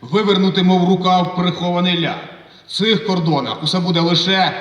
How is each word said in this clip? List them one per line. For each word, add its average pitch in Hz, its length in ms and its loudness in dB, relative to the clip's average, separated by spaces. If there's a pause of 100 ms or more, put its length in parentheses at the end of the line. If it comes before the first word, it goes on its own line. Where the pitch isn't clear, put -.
вивернути, 190 600 2
мов 180 260 4
рукав, 180 460 2
прихований 175 640 -2
ляд. - 280 -6 (380)
В - 40 -18
цих 220 360 0
кордонах 156 560 -2
усе 185 160 -2
буде 170 200 0
лише 170 600 2